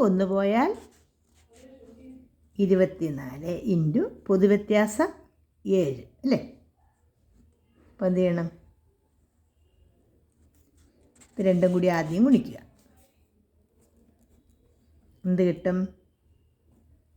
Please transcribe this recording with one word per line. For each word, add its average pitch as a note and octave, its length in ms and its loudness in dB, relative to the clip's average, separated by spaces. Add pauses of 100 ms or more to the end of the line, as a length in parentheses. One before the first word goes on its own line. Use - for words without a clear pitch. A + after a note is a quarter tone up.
ഒന്ന് F#3+ 180 2
പോയാൽ G3+ 460 0 (1900)
ഇരുപത്തിനാല് E3 960 -2 (200)
into E3 300 0 (240)
പൊതുവ്യത്യാസം G#3 840 2 (560)
ഏഴ്, E3+ 380 0 (200)
അല്ലേ? B3+ 160 0 (1500)
അപ്പോൾ - 180 -4
എന്ത് F3+ 120 0
ചെയ്യണം? F3 260 0 (2750)
ഇത് - 180 -12
രണ്ടും F3+ 260 2
കൂടി F3+ 140 0 (100)
ആദ്യം E3 300 0
ഗുണിക്കുക. - 320 2 (2750)
എന്ത് F3+ 240 0
കിട്ടും? F3+ 300 -2 (1400)